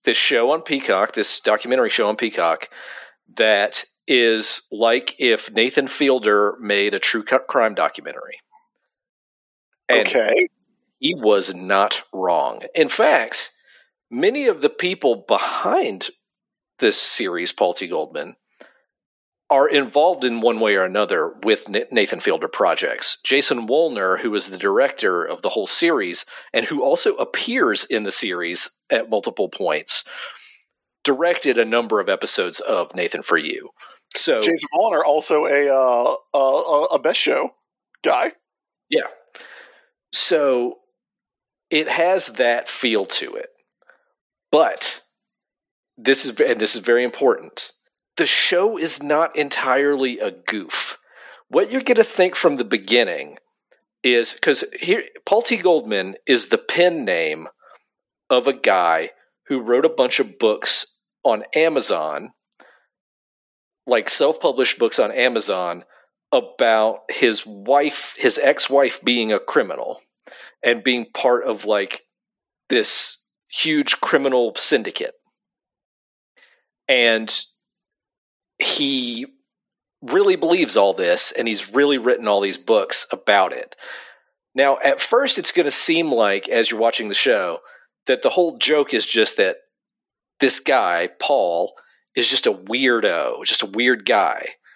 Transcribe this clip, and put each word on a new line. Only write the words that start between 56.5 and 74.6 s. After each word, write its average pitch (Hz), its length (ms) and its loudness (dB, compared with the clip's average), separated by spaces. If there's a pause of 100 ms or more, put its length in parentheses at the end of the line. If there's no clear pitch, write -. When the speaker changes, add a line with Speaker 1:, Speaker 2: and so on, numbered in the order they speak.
Speaker 1:
pen 170 460 0
name 82 420 -4 (840)
of 127 180 2
a 139 60 0
guy 85 560 2 (380)
who 135 120 -2
wrote 120 260 2
a 160 40 6
bunch 127 300 0
of 107 180 -4
books - 640 0 (240)
on 110 200 2 (120)
Amazon, 104 760 -2 (1500)
like 117 220 0
self-published 139 680 0
books 117 220 0
on 104 120 2
Amazon, 98 720 -2 (480)
about 113 720 0 (100)
his 113 340 0
wife, 120 720 -2
his 117 220 2
ex-wife 139 640 2
being 117 280 0
a 101 80 2
criminal 87 640 -4 (640)
and 117 200 0
being 120 300 -2
part 123 300 0
of, 110 220 -6
like, 101 400 -2 (640)
this - 480 0 (320)
huge 151 520 -2
criminal 131 540 0
syndicate. - 580 -2 (1700)